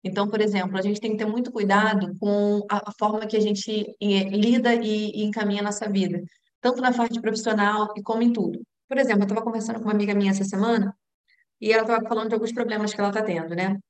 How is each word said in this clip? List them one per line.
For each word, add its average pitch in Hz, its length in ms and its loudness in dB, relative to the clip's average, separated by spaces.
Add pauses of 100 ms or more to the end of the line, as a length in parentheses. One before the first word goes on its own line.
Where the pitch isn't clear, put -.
Então, 202 260 -2
por 214 120 -2
exemplo, 196 380 0
a 190 40 -2
gente 202 180 0
tem 220 120 -2
que 208 60 -2
ter 214 80 -2
muito 240 240 -4
cuidado 202 680 2
com 208 520 2
a, 208 200 -4
a - 20 -14
forma 214 340 -2
que 220 100 -2
a 214 40 4
gente, 208 440 -2 (160)
eh, 196 300 2
lida 233 440 4
e, 214 360 -2 (100)
e 214 40 0
encaminha 208 360 -2
a 202 40 -2
nossa 208 240 -4
vida, 185 340 0 (380)
tanto 247 200 2
na 254 120 4
parte 233 280 0
profissional 214 760 0
e 202 60 -10
como 233 200 0
em 240 100 4
tudo. 202 280 -2 (280)
Por 262 100 -2
exemplo, 220 260 4
eu 196 40 -2
tava 214 140 -2
conversando 226 360 -4
com - 80 -10
uma 208 60 0
amiga 208 220 0
minha 196 160 2
essa 196 140 0
semana 196 520 0 (640)
e 220 120 0
ela 220 120 4
tava 226 240 0
falando 226 200 -2
de 233 60 0
alguns 220 180 -2
problemas 214 420 -2
que 208 60 -6
ela 202 120 0
tá 220 100 -2
tendo, 170 320 -2
né? 190 220 0 (140)